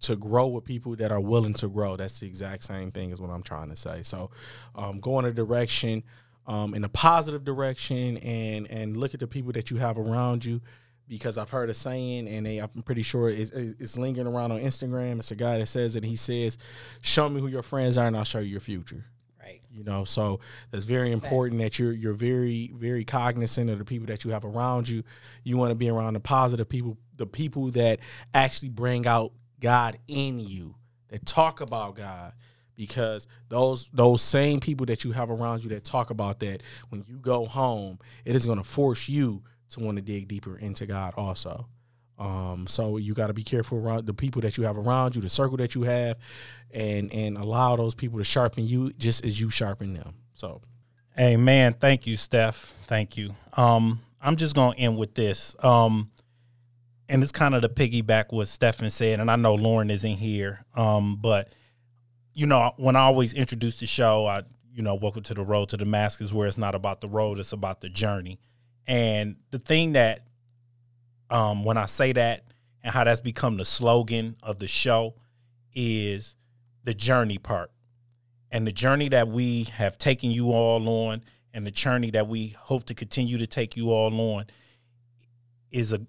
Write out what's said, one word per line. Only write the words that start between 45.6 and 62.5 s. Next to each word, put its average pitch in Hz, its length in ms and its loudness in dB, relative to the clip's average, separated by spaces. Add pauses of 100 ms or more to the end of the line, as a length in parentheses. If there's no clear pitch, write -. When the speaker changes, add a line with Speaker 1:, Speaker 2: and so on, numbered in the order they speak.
Speaker 1:
you 123 60 0
have, 120 360 0 (540)
and, 104 400 -2
and 107 260 -4
allow 117 380 2
those 113 180 0
people 113 240 -6
to 101 60 -2
sharpen 117 420 2
you 127 280 0
just 117 300 0
as 107 160 -2
you 113 80 0
sharpen 101 460 -4
them. 85 200 -12 (200)
So. - 260 -12 (560)
Speaker 3:
Amen. 123 580 8
Thank 139 340 4
you, 113 80 -2
Steph. - 580 0 (140)
Thank 107 280 -2
you. 104 140 -6 (220)
Um, 117 480 6 (200)
I'm 143 140 2
just 156 220 0
gonna 127 200 6
end 117 200 2
with 110 180 -4
this. 104 460 -2
Um, 113 500 6 (960)
and 135 140 4
it's 139 80 0
kinda 139 300 4
to 113 80 4
piggyback 113 640 2
what 107 160 0
Stephen 113 420 0
said, 110 300 2
and 113 100 2
I 117 60 6
know 113 180 6
Lauren 110 340 4
isn't 104 280 0
here, 104 480 -4 (100)
um, 104 460 2
but, 107 340 2 (800)
you 151 120 0
know, 123 300 6